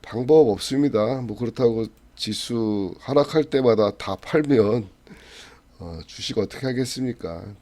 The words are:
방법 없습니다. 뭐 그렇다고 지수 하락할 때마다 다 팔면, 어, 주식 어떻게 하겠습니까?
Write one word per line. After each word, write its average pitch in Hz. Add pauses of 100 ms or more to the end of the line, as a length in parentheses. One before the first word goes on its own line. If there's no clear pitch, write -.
방법 131
없습니다. 127
뭐 107
그렇다고 113 (300)
지수 107
하락할 143
때마다 113
다 98
팔면, 120 (880)
어, 85
주식 -
어떻게 101
하겠습니까? 123 (160)